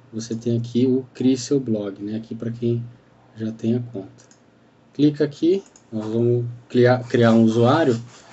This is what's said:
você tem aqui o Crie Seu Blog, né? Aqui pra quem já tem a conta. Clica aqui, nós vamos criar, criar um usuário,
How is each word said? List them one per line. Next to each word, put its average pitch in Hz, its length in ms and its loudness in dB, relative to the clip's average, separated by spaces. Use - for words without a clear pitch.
você 110 220 -8
tem 120 220 -2
aqui 120 300 -2
o 127 260 0
Crie 127 240 0
Seu 135 240 -2
Blog, 104 400 -6
né? 107 160 -8
Aqui 113 180 -12
pra 117 160 -8
quem 120 320 -4
já 110 160 -6
tem 113 220 -2
a 123 60 -2
conta. 98 440 -14
Clica 147 300 2
aqui, 170 380 0
nós 107 140 -8
vamos 120 400 0
criar, 123 360 4
criar 117 260 4
um 113 100 6
usuário, 120 580 2